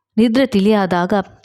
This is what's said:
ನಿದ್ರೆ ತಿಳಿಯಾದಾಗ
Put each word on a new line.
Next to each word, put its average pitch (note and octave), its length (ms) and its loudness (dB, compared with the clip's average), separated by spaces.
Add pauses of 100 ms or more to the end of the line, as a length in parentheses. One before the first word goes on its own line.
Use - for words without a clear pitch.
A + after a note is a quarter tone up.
(180)
ನಿದ್ರೆ A#3 280 2
ತಿಳಿಯಾದಾಗ F#3+ 680 0 (320)